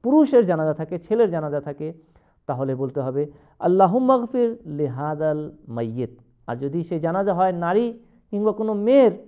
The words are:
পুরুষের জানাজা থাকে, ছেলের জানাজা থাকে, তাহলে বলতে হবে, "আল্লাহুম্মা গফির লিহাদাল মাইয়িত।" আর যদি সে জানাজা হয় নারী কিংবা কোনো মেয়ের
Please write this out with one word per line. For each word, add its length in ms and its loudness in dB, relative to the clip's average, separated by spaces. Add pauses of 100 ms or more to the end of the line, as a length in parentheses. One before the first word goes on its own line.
পুরুষের 420 4
জানাজা 280 0
থাকে, 260 -8
ছেলের 320 0
জানাজা 300 -4
থাকে, 320 -10 (520)
তাহলে 300 -4
বলতে 240 -6
হবে, 320 -4 (280)
"আল্লাহুম্মা 580 4
গফির 480 -2
লিহাদাল 880 -4 (160)
মাইয়িত।" 420 -6 (380)
আর 80 -6
যদি 280 -6
সে 160 -6
জানাজা 340 0
হয় 180 2
নারী 480 -2 (300)
কিংবা 220 0
কোনো 220 -4
মেয়ের 380 6 (160)